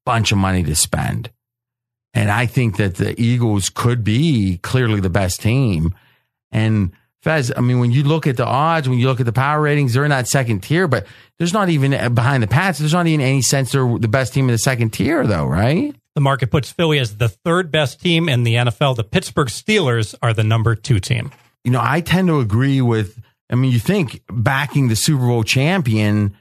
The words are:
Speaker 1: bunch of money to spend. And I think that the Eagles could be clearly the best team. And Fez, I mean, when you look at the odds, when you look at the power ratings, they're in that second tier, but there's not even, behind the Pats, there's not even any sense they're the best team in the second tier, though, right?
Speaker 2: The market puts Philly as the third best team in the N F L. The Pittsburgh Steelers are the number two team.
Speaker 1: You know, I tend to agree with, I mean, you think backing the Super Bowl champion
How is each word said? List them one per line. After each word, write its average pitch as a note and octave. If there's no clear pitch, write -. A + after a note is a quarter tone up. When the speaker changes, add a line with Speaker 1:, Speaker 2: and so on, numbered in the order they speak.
Speaker 1:
bunch A#2
of G2+
money F#2
to D2
spend. -
And G#2+
I A#2
think A2+
that G2
the G#2
Eagles A#2
could A#2+
be G#2+
clearly A2+
the F#2
best F2+
team. G#2
And A2
Fez, D3+
I B2
mean, B2
when A#2+
you C#3
look D3+
at B2+
the B2+
odds, D#3
when B2+
you B2
look C3
at B2
the A#2
power C#3+
ratings, D3
they're C#3
in D3
that B2+
second A#2
tier, E3+
but A2+
there's F3
not G3
even, C#3
behind B2+
the G2+
Pats, D#3
there's D3+
not F3
even D3+
any C3+
sense C3+
they're B2+
the A2+
best C3
team C3+
in B2+
the A#2
second A2+
tier, C4+
though, E2
right? C3+
Speaker 2:
The D3+
market C3+
puts D3
Philly D#3
as G#2+
the A2+
third E3+
best D3+
team E3+
in B2
the A#2
N B2
F A#2
L. C3+
The A#2
Pittsburgh D#3+
Steelers B2+
are A2+
the G#2+
number A2
two G#2+
team. -
Speaker 1:
You B2
know, B2+
I C#3+
tend F3+
to D3+
agree C3
with, A2
I B2
mean, C3
you A#2+
think D#3+
backing C3+
the A2
Super B2+
Bowl A#2+
champion G#2+